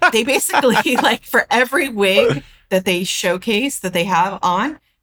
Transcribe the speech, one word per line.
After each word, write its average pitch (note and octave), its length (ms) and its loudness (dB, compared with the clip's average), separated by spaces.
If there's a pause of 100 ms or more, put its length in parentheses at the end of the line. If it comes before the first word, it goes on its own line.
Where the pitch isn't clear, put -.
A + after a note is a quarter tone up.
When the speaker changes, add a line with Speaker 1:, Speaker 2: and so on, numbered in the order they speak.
Speaker 1:
<laughs> F4 120 4
Speaker 2:
they A3 120 0
basically, B3+ 720 0
<laughs> - 60 0
like, - 220 0
for - 260 -2
every B3+ 380 0
wig G#3+ 540 2 (260)
that F#3 160 0
they F#3 200 0
showcase G#3 760 -2
that F#3 120 -6
they F3 120 0
have F#3 380 0
on, G#3 360 -2 (240)